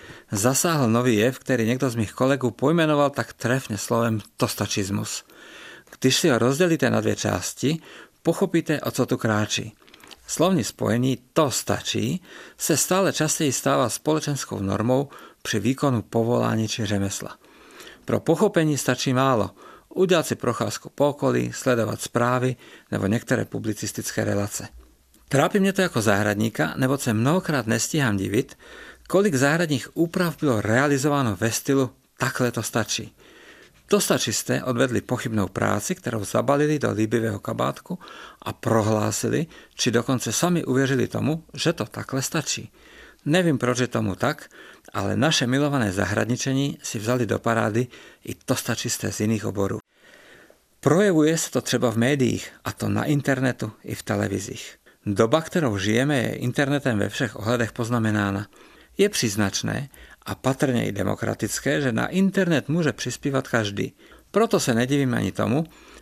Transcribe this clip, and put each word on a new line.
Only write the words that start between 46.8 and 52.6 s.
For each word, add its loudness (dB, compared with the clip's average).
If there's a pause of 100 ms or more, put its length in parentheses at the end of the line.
si -8
vzali 0
do 0
parády 0 (380)
i -10
tostačisté -4
z -6
jiných 0
oborů. -2 (1000)
Projevuje 4
se -6
to 0
třeba 0
v -4
médiích, 2 (120)